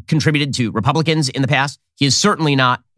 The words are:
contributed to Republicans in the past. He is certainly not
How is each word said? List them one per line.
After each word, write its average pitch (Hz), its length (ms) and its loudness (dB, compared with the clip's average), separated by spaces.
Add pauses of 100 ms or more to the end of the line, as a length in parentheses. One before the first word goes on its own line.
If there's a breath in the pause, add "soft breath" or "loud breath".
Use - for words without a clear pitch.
contributed 147 480 0
to 117 160 -2
Republicans 143 580 0
in 131 140 -4
the 131 60 0
past. 139 320 -2 (160)
He 143 100 0
is 139 100 2
certainly 160 380 0
not 127 300 0 (120)